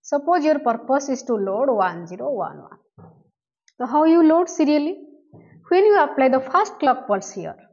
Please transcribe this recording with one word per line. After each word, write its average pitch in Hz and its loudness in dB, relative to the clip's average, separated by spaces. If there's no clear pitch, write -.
Suppose 302 -2
your 302 2
purpose 262 -2
is 254 -6
to 240 -4
load 202 -2
one 180 -2
zero 214 -10
one 160 -8
one. - -20
So 254 -8
how 294 0
you 330 6
load 330 4
serially? 302 0
When 370 4
you 415 6
apply 285 2
the 254 2
first 392 -2
clock 254 -2
pulse 196 -4
here 165 -14